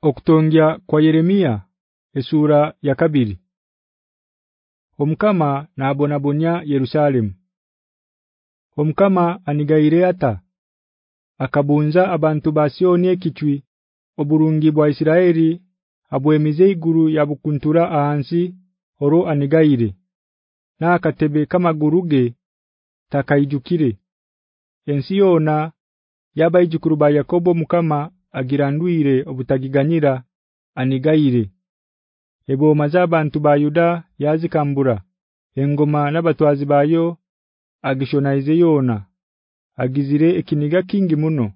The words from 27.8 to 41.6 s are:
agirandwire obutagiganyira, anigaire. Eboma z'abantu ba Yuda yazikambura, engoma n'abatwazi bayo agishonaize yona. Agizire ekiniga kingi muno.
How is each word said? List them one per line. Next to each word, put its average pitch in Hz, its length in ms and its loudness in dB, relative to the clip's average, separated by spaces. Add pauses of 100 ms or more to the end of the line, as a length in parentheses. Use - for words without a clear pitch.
agirandwire 139 960 0
obutagiganyira, 135 1000 -2 (500)
anigaire. 131 760 0 (960)
Eboma 147 420 0
z'abantu 165 520 0
ba 147 160 2
Yuda 165 480 0 (140)
yazikambura, 143 840 -2 (500)
engoma 147 560 0
n'abatwazi 151 540 0
bayo 160 540 0 (640)
agishonaize 139 760 -2
yona. 135 480 0 (720)
Agizire 143 520 0 (100)
ekiniga 156 440 -2
kingi 185 340 -2
muno. 147 400 -2